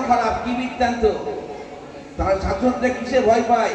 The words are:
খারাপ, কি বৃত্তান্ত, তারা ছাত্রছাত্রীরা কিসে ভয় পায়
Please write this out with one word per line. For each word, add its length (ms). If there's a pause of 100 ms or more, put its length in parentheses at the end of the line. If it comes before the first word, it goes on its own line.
খারাপ, 380
কি 60
বৃত্তান্ত, 600 (1040)
তারা 180
ছাত্রছাত্রীরা 580
কিসে 260
ভয় 280
পায় 280